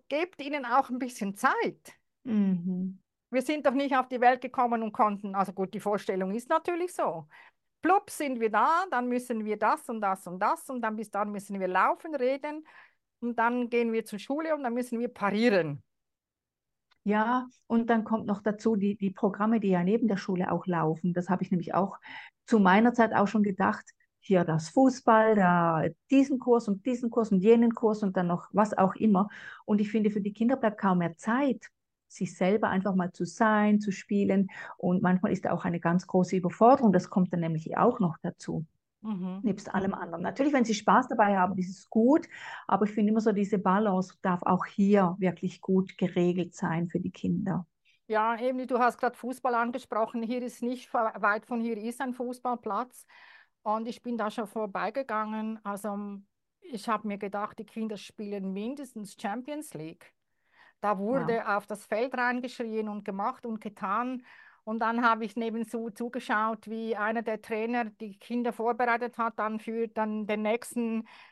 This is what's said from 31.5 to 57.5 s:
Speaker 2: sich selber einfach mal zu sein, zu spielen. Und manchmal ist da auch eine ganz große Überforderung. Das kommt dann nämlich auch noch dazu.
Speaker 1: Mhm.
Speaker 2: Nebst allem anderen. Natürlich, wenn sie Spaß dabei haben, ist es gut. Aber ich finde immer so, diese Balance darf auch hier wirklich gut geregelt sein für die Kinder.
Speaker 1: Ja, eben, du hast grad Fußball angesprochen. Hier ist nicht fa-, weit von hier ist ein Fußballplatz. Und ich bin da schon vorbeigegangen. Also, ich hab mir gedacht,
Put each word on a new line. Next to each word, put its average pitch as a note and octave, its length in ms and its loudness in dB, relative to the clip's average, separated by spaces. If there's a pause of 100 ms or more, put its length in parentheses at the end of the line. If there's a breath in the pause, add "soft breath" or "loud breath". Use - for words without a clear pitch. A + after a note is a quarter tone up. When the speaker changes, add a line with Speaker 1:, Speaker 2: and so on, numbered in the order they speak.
Speaker 2:
sich - 300 -8
selber G#3 320 2
einfach F#3+ 260 0
mal F3+ 180 0
zu - 120 -6
sein, G#3+ 560 4
zu G#3 120 -4
spielen. G3 560 0 (280 loud breath)
Und F3+ 260 0
manchmal F#3 300 2
ist - 140 -4
da - 60 0
auch F3 120 -4
eine E3+ 160 -2
ganz F#3 260 0
große F#3 300 2
Überforderung. A3+ 560 6
Das - 160 2
kommt F#3 240 0
dann F3 80 -2
nämlich D#3+ 380 -4
auch A#3+ 200 2
noch E3 240 -2
dazu. E3 440 -6 (360)
Speaker 1:
Mhm. F#3+ 400 -8
Speaker 2:
Nebst G3 320 -4
allem G3 200 -2
anderen. E3+ 280 -8
Natürlich, C4+ 300 -2
wenn C4 140 2
sie A3 80 -2
Spaß A3 340 4
dabei G3+ 300 2
haben, F#3 200 2
ist F#3 120 -4
es - 200 -18
gut. C4 380 4 (380 loud breath)
Aber F#3+ 200 2
ich G#3 60 -2
finde G#3 200 2
immer A3 80 4
so, A3 120 2
diese G3 260 0
Balance F#3+ 640 2
darf F3+ 200 0
auch F3+ 240 2
hier G3 520 4
wirklich F#3 440 -2
gut F#3+ 340 2
geregelt F3 580 0
sein E3+ 340 -2
für F3+ 120 -2
die F#3 100 -4
Kinder. F3+ 560 -4 (420)
Speaker 1:
Ja, A3 320 0
eben, B3+ 260 -4
du B3 140 -2
hast A#3+ 180 2
grad A#3 180 -2
Fußball B3+ 380 -4
angesprochen. A#3 680 -2
Hier A#3+ 200 -4
ist B3 200 -10
nicht B3 260 -6
fa-, A3 340 0
weit G#3+ 240 2
von A#3+ 140 -4
hier A3+ 160 -2
ist A3+ 240 -8
ein C4 120 -4
Fußballplatz. B3 920 -6 (560 loud breath)
Und A3 240 -2
ich A#3 160 -10
bin A#3+ 160 -6
da G#3+ 120 -2
schon G#3 180 -6
vorbeigegangen. A3 1160 -6
Also, G3+ 540 -8 (420)
ich C4+ 280 -12
hab G#3+ 160 -2
mir G3+ 140 -6
gedacht, G3+ 400 -8